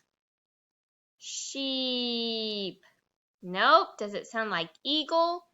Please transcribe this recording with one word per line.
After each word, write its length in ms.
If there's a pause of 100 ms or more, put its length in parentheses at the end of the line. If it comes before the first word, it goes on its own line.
(1200)
Sheep. 1600 (640)
Nope. 540
Does 160
it 140
sound 220
like 200 (140)
eagle? 600 (100)